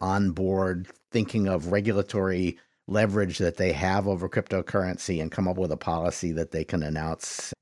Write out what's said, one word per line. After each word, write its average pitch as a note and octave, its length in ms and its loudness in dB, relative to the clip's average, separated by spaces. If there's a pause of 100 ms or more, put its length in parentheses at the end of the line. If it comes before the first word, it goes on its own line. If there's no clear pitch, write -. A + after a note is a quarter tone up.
on F#2+ 300 2
board F#2 540 0 (260)
thinking G#2+ 360 2
of F2 240 0
regulatory F#2+ 840 2 (280)
leverage G2+ 520 2
that E2+ 180 0
they F#2 160 2
have F#2 340 2
over F#2+ 220 0
cryptocurrency F#2 960 -2
and D#2+ 100 -4
come F#2+ 160 0
up F2+ 80 0
with F2+ 160 0
a - 40 0
policy E2+ 560 -2
that D#2+ 180 -2
they D#2+ 120 -2
can E2+ 200 -2
announce, D#2 800 -6